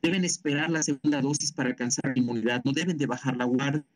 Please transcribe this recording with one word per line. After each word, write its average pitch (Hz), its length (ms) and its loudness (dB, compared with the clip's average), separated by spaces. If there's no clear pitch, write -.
deben 180 220 2
esperar 156 460 -2
la 160 120 0
segunda 147 380 0
dosis 143 320 0
para 123 180 -2
alcanzar 123 440 -2
la 127 60 2
inmunidad, 120 440 0
no 139 80 2
deben 165 260 0
de 139 80 0
bajar 123 300 -2
la 123 80 0
guardia. 135 400 0